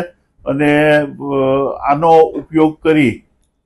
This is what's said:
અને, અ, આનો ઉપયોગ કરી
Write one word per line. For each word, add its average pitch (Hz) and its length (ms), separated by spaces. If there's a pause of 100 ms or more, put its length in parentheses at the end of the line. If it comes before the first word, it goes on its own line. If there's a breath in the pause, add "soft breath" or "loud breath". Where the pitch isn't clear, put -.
(460)
અને, 147 500
અ, 139 400 (540)
આનો 165 280
ઉપયોગ 156 640
કરી 156 280 (560)